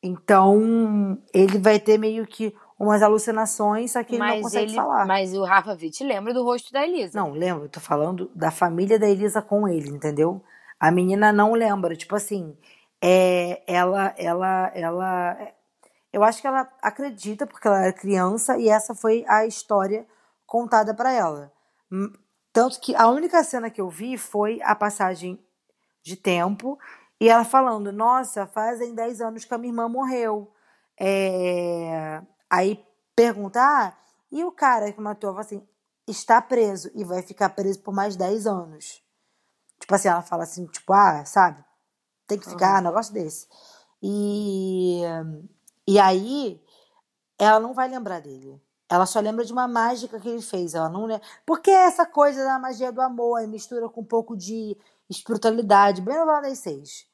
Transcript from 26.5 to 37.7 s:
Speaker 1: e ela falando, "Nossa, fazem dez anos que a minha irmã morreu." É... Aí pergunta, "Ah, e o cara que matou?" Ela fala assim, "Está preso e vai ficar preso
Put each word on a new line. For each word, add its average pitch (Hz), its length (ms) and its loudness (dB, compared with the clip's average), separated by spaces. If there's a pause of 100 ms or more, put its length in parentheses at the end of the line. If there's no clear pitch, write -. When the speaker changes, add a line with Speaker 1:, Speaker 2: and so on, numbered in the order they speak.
Speaker 1:
e 220 80 6
ela 233 160 8
falando, 233 480 2
"Nossa, 226 560 -2
fazem 233 480 -6
dez 226 240 -6
anos 226 240 -10
que - 100 -10
a 240 40 -6
minha 240 160 -8
irmã 233 160 -4
morreu." 233 600 -4 (480)
É... 175 1200 -2 (280)
Aí 190 320 0 (320)
pergunta, 208 480 0
"Ah, 262 320 2 (380)
e 302 140 -8
o 349 60 -6
cara 233 420 0
que 208 80 -16
matou?" 208 280 -8
Ela 185 140 -8
fala - 20 -10
assim, 202 220 -16 (400)
"Está 226 340 2
preso 208 540 -2
e 214 80 -8
vai 180 180 -6
ficar 190 280 -2
preso 196 320 -4